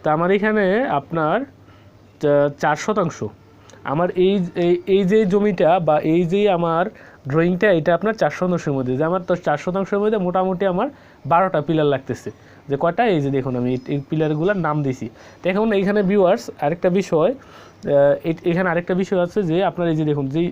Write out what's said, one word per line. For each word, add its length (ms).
তা 140
আমার 200
এখানে 280
আপনার 400
চা-, 280
চার 220
শতাংশ। 340
আমার 160
এই, 80
এই, 80
এই 160
যে 80
জমিটা 380
বা 80
এই 80
যে 80
আমার 280
ড্রয়িংটা, 380
এটা 200
আপনার 220
চার 180
শতাংশের 380
মধ্যে, 220
যে 120
আমার 180
তো 60
চার 180
শতাংশের 380
মধ্যে 240
মোটামুটি 460
আমার 160
বারোটা 360
পিলার 260
লাগতেছে। 360
যে 120
কয়টা, 200
এই 100
যে 120
দেখুন 240
আমি 140
এই, 40
এই 60
পিলারগুলোর 580
নাম 100
দিছি। 200
তো 120
এখন 140
এইখানে 220
ভিউয়ার্স 340
আরেকটা 240
বিষয়, 340
আহ, 1000
এ-, 200
এখানে 220
আরেকটা 300
বিষয় 240
আছে 120
যে 60
আপনার 220
এই 80
যে 100
দেখুন 240
যেই 180